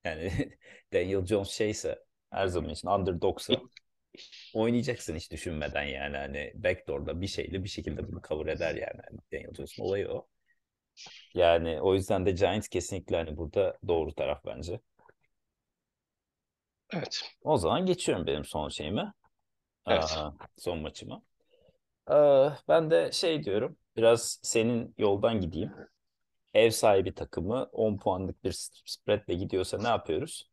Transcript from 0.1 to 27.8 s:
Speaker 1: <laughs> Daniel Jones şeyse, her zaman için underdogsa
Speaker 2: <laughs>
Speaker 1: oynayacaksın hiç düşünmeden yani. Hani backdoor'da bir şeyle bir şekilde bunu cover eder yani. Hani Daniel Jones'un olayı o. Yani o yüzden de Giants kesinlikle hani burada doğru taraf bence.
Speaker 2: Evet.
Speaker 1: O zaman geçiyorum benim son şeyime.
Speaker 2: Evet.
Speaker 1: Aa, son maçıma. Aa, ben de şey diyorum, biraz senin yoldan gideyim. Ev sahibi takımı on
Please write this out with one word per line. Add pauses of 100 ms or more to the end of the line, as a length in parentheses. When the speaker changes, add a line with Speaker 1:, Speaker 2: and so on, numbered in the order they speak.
Speaker 1:
<laughs>
Daniel
Jones
şeyse, (280)
her
zaman
için
underdogsa
Speaker 2:
<laughs>
Speaker 1:
oynayacaksın
hiç
düşünmeden
yani.
Hani
backdoor'da
bir
şeyle
bir
şekilde
bunu
cover
eder
yani.
Hani (140)
Daniel
Jones'un
olayı
o. (1040)
Yani
o
yüzden
de
Giants
kesinlikle
hani
burada (100)
doğru
taraf
bence. (2250)
Speaker 2:
Evet. (200)
Speaker 1:
O
zaman
geçiyorum
benim
son
şeyime. (760)
Speaker 2:
Evet. (140)
Speaker 1:
Aa, (240)
son
maçıma. (840)
Aa, (180)
ben
de
şey
diyorum, (180)
biraz
senin
yoldan
gideyim. (840)
Ev
sahibi
takımı
on